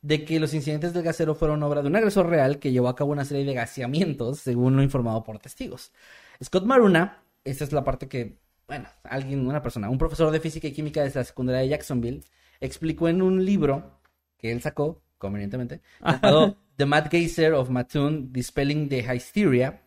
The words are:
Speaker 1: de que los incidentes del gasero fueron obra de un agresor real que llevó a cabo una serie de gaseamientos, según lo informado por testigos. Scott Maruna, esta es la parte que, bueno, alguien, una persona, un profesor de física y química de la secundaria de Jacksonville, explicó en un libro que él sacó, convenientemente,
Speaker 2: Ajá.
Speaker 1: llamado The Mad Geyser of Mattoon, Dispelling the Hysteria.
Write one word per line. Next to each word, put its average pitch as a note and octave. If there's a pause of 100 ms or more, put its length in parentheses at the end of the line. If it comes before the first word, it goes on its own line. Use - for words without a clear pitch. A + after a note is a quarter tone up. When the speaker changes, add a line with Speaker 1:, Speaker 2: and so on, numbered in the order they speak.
Speaker 1:
de D3+
que D#3+
los D3+
incidentes D3+
del F3
gasero D#3+
fueron D3+
obra D3
de C#3+
un D#3
agresor G3+
real D3
que C3+
llevó B2
a B2+
cabo D3
una C#3+
serie C#3
de C#3
gaseamientos, C3
según B2+
lo C3+
informado A#2
por G#2+
testigos. - (500)
Scott F#3
Maruna, G3+ (260)
esta C3+
es C3+
la C3+
parte C3
que, A#2+ (280)
bueno, C3 (160)
alguien, C3+
una C#3+
persona, A2
un C3
profesor D#3+
de D#3
física D#3
y C#3+
química D3+
de C#3
la C3
secundaria B2+
de C3+
Jacksonville, C3+ (380)
explicó D#3+
en F3
un F#3
libro D#3+ (380)
que A2+
él A#2+
sacó, D#3 (160)
convenientemente, G3 (200)
Speaker 2:
Ajá. C#3+
Speaker 1:
llamado D#3 (200)
The C#3+
Mad D3+
Geyser E3
of B2+
Mattoon, C3+
Dispelling C#3+
the C3
Hysteria. B2+